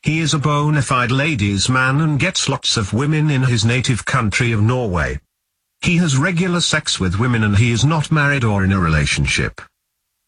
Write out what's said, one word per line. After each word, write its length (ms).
He 180
is 140
a 40
bona 440
fide 280
ladies' 580
man 320
and 200
gets 280
lots 280
of 160
women 380
in 120
his 220
native 400
country 480
of 100
Norway. 560
He 160
has 200
regular 440
sex 400
with 180
women 260
and 120
he 160
is 120
not 280
married 320
or 200
in 80
a 60
relationship. 840